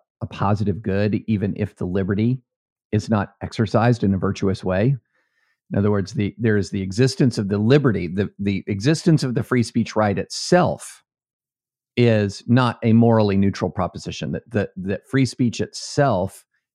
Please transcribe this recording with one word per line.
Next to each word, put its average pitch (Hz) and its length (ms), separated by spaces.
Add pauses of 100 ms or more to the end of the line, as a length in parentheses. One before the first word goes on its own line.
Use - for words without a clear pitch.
(200)
a - 80
positive 101 540
good, 101 460
even 104 280
if - 220
the - 80
liberty 101 560 (500)
is 107 180
not 104 320
exercised 113 640
in 98 100
a 95 40
virtuous 95 480
way. 104 320 (760)
In 113 80
other 104 120
words, 101 220
the, 101 240
there 110 200
is 95 140
the 101 100
existence 120 560
of 104 100
the 101 100
liberty, 110 500
the, 92 300
the 101 300
existence 143 560
of 131 100
the 113 100
free 123 200
speech - 320
right 104 240
itself - 840 (920)
is 110 520
not 120 360
a 113 80
morally 113 460
neutral 98 340
proposition, 85 640
that, 85 180
that, 101 240
that 95 320
free 135 180
speech 117 360
itself 101 800 (320)